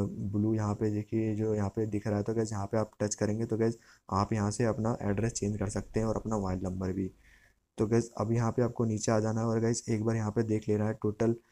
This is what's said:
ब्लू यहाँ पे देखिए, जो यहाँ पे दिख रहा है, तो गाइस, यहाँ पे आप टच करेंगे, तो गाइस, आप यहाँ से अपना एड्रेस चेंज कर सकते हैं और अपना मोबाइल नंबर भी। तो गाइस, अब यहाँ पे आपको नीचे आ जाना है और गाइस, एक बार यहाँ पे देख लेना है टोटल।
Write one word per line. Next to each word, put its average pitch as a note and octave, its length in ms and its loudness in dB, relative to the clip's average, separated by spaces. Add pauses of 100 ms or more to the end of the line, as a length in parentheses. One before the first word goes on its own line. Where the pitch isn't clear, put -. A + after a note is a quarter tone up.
ब्लू G#2+ 440 0
यहाँ G#2 220 0
पे G#2+ 160 0
देखिए, G#2+ 440 -2
जो G#2+ 200 0
यहाँ G2+ 140 0
पे A2 160 0
दिख G#2 220 -4
रहा G#2 100 2
है, G2+ 60 0
तो A2+ 100 -2
गाइस, A2 180 0
यहाँ G2+ 160 -4
पे A2+ 100 -2
आप G#2+ 220 0
टच G#2 160 0
करेंगे, G#2+ 300 0
तो A2+ 120 -2
गाइस, A2+ 200 2 (340)
आप G2+ 220 2
यहाँ G#2 180 2
से A#2+ 140 0
अपना A2 360 0
एड्रेस G2+ 300 0
चेंज G2+ 260 -2
कर G2 120 -2
सकते G2+ 300 -4
हैं A2 80 2
और G#2+ 80 0
अपना A2 220 -2
मोबाइल F#2 220 -2
नंबर F#2 340 -4
भी। F#2 180 -2 (640)
तो A2+ 100 2
गाइस, A2+ 300 2
अब A2 140 0
यहाँ A#2 200 2
पे B2 100 0
आपको A#2+ 240 0
नीचे G#2+ 260 0
आ A2 80 4
जाना A2 220 0
है A2+ 60 0
और A2+ 120 2
गाइस, A2+ 300 0
एक A2 140 0
बार A2+ 120 2
यहाँ G#2+ 160 0
पे A#2 120 0
देख A2 240 0
लेना G#2+ 180 2
है A2 80 0
टोटल। A2+ 420 0 (160)